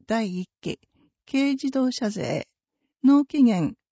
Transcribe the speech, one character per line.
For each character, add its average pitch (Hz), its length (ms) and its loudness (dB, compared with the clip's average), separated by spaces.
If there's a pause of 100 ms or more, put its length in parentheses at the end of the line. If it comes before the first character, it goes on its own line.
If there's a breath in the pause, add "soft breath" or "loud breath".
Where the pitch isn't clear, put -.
第 214 340 -4
一 185 100 -10 (120)
期、 - 180 -8 (460)
軽 277 260 0
自 269 200 -4
動 254 200 0
車 220 180 -4
税、 - 380 -6 (560)
納 277 220 6
期 294 180 -2
限 185 320 2 (160)